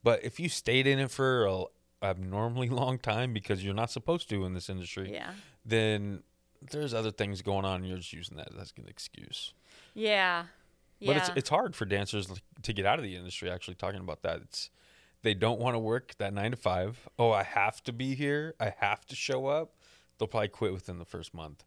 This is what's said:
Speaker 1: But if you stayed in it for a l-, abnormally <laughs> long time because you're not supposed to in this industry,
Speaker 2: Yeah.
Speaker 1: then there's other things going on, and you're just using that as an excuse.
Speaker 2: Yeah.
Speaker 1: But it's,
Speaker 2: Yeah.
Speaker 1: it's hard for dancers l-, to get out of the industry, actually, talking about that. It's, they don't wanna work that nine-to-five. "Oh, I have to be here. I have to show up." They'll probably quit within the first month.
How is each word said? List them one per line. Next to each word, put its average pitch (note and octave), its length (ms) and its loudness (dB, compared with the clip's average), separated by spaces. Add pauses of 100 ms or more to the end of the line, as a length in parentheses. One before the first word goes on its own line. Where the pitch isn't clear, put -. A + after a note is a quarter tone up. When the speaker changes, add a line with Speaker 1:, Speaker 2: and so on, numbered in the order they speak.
Speaker 1:
But A#2 220 6
if A#2 160 -8
you E3+ 100 -2
stayed C3 380 4
in C3+ 100 6
it C3+ 140 0
for B2+ 340 4
a F#2+ 60 4
l-, F#2 200 -2 (300)
abnormally G#2 680 -2
<laughs> B2 120 0
long B2+ 160 0
time A#2+ 340 0
because G2+ 320 -2
you're G2 120 -2
not A2+ 160 0
supposed E3 380 -2
to G2 160 0
in F#2 100 -4
this F2+ 160 -8
industry, F#2+ 420 -8
Speaker 2:
Yeah. E2+ 200 -10 (300)
Speaker 1:
then G#2+ 600 2 (480)
there's D3 240 -2
other A2 160 0
things G2+ 320 -2
going G2 220 2
on, F#2 160 0
and F#2 60 -4
you're F#2 100 -4
just F2 160 -10
using E2 240 -12
that D#2 120 -12 (100)
as - 160 -14
an - 120 -16
excuse. - 680 -12 (400)
Speaker 2:
Yeah. F#3+ 520 2 (600)
Speaker 1:
But C#3 120 6
it's, F#3 120 4
Speaker 2:
Yeah. F3+ 80 -4
Speaker 1:
it's - 120 -2
hard E3 260 4
for A2 100 -4
dancers G2 420 0
l-, F#2+ 100 -10 (260)
to A#2 100 -2
get F#2+ 140 2
out B2+ 100 4
of D#3 60 -4
the F#2+ 120 -6
industry, F2+ 360 -6
actually, F2+ 240 -8
talking F#2+ 240 -4
about F2 240 -8
that. E2 180 0
It's, - 300 -10 (500)
they G#2+ 140 4
don't A2 240 2
wanna A#2 200 2
work A2+ 380 0
that G2+ 160 -2
nine-to-five. G2+ 720 0 (120)
"Oh, A#2 120 8
I G2 120 4
have - 400 2
to B2 100 -6
be C3 220 -2
here. D3 440 -2
I G#2+ 200 0
have G#2 280 0
to C3 80 -12
show C3 300 -2
up." D3+ 300 0 (420)
They'll A2 100 0
probably G#2+ 220 0
quit G2 240 0
within F2+ 260 -8
the E2 60 -10
first - 280 -10
month. D#2 340 -12